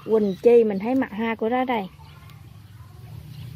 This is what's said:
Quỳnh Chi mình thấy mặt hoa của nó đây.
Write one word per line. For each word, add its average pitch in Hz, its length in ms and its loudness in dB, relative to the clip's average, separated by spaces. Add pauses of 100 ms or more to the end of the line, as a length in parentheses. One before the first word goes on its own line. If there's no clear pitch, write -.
Quỳnh 208 360 2
Chi 233 220 8
mình 202 160 0
thấy 233 160 -2
mặt 254 220 0
hoa 226 180 -2
của 220 140 -4
nó 254 140 0
đây. 226 240 -4 (1700)